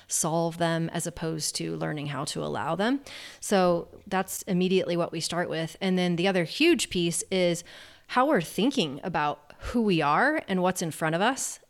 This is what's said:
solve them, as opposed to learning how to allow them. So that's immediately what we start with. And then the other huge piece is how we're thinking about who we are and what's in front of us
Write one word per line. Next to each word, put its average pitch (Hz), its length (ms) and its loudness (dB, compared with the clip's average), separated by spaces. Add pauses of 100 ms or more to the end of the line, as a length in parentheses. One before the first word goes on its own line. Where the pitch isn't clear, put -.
solve 165 520 -2
them, 165 340 0
as 170 140 -4
opposed 160 500 -4
to 165 200 -4
learning 151 320 -4
how 143 180 -4
to 151 180 -6
allow 147 300 -2
them. 233 260 0 (400)
So 180 480 2 (180)
that's - 360 -4
immediately 180 560 2
what 170 140 -2
we 160 80 -6
start 170 280 -2
with. 160 320 -6
And 185 180 2
then 180 180 2
the 175 120 2
other 180 160 2
huge 302 460 2
piece 170 400 0
is 175 340 2 (440)
how 254 180 4
we're 254 160 4
thinking 175 600 0
about 151 460 -2 (120)
who - 220 -2
we 185 180 2
are 208 460 2
and 185 160 0
what's 180 200 0
in 165 80 -2
front 160 240 -2
of 170 60 -2
us 254 380 -2 (120)